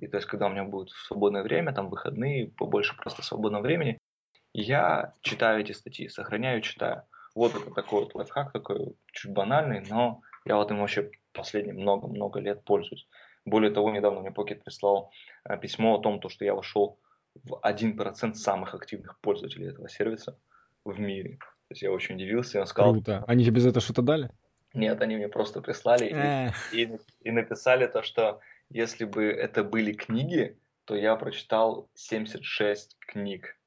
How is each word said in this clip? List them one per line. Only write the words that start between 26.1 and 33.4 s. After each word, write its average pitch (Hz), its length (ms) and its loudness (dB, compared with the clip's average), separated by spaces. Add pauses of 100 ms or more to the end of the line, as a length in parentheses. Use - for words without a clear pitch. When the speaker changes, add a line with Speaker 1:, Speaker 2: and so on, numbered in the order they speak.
Speaker 2:
Эх. 139 400 2 (160)
Speaker 1:
и, 113 280 0 (240)
и 117 80 -4
написали 117 560 4
то, 110 160 0
что 107 380 0 (300)
если 113 340 -2
бы 107 200 0
это 107 400 0
были 107 280 0
книги, 127 680 -2 (280)
то 107 100 -4
я 107 200 4
прочитал 113 800 0
семьдесят - 500 -6
шесть - 560 -2
книг 101 560 -10 (100)